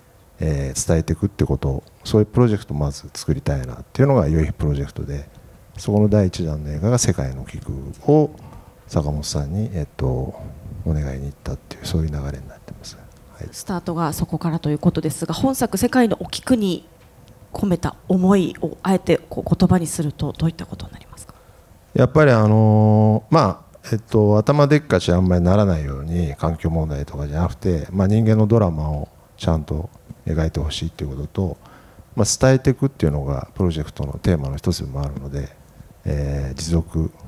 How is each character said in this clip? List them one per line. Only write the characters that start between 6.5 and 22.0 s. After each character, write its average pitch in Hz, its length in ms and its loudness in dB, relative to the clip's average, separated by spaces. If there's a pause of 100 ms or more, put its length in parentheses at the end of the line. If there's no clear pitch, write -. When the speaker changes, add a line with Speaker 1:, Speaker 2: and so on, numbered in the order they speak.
Speaker 1:
の 73 80 -8
映 76 80 -6
画 98 120 0
が 123 80 2
世 98 140 2
界 67 220 -4
の 65 100 -10
菊 - 280 -12 (340)
を 151 240 4 (560)
坂 73 240 -2
本 73 140 -4
さ 73 200 -4
ん 71 80 -6
に、 107 220 -4
え 80 80 -4
っ 71 140 -8
と、 64 440 -4 (460)
お 80 80 0
願 76 80 -2 (140)
い - 20 -10
に 69 80 -8
行 - 20 -8
っ 69 40 -10 (120)
た - 80 -8
っ 65 40 -8
て - 200 -20
い - 40 -20
う、 - 60 -14
そ 85 120 -2
う 80 80 0
い - 20 -4
う - 20 -4
流 73 40 -8 (180)
れ 67 60 -12
に 67 100 -18
な - 60 -20
っ - 60 -20
て - 120 -20
ま - 120 -18
す。 - 120 -20 (380)
は - 100 -16
い。 - 80 -14
Speaker 2:
ス - 120 -16
タ 180 140 -6
ー - 20 -6
ト 175 140 -6
が 160 180 -2
そ 170 120 -4
こ 160 140 -6
か 165 120 -4
ら 165 80 -2
と 151 120 -4
い 147 40 0
う 147 40 -4
こ 175 120 2
と 160 100 -2
で 160 100 -4
す 160 160 -8
が、 160 80 -6
本 269 200 0
作 226 220 -2
世 240 120 0
界 240 200 2
の 185 120 -2
お 185 80 -8
菊 - 280 -2
に 196 300 -2 (680)
込 - 140 -4
め 175 100 0
た - 200 -6 (120)
思 185 280 4
い 180 260 0
を 160 200 -8
あ 190 120 0
え 180 40 0
て 175 200 2
こ - 280 -10
う - 100 2
言 185 120 4
葉 180 100 4
に 165 80 -2
す - 160 -6
る 147 100 -2
と 147 200 -6
ど - 140 -4
う - 20 0
い 160 40 -2
っ - 20 -20
た - 100 -14
こ - 120 -14
と - 100 -14
に - 60 -18
な - 60 -20
り - 80 -20
ま - 120 -20
す - 80 -20
か？ - 80 -20 (580)
Speaker 1:
や 127 140 6